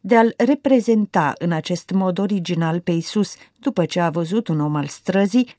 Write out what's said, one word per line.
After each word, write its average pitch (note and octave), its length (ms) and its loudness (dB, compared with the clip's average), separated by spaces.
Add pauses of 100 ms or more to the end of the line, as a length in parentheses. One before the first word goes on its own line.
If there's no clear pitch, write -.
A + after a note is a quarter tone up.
de G3+ 160 2
a-l A3+ 200 4
reprezenta A#3 1000 2
în E3+ 140 -2
acest E3+ 380 -6
mod F#3 280 0
original F3 600 -2
pe F3 100 -6
Isus, F3 440 -2 (240)
după G3 260 -2
ce E3+ 160 -4
a E3+ 100 0
văzut E3+ 380 -4
un D#3 120 0
om D3 140 -2
al D3 120 -4
străzii G3 720 0